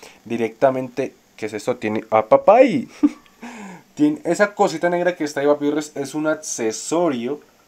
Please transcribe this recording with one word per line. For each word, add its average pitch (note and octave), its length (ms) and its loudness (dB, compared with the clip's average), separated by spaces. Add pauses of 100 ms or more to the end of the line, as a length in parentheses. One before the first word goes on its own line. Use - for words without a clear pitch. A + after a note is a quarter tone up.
(240)
Directamente, B2 920 -2 (220)
¿qué A2 100 -10
es G#2+ 60 -12
esto? A#2+ 240 -6
Tiene, G#2+ 360 -4
ah, A2 140 4
papay. G#3 600 4 (540)
<laughs> G#3 520 -20
Tiene D3+ 300 0
esa G3+ 300 0
cosita F3 340 0
negra F3 280 0
que D#3+ 80 -6
está C#3+ 160 -4
ahí, C#3+ 60 0
papirris, D3 500 0
es C#3+ 180 -8
un D3+ 140 -4
accesorio C#3+ 1120 -4 (280)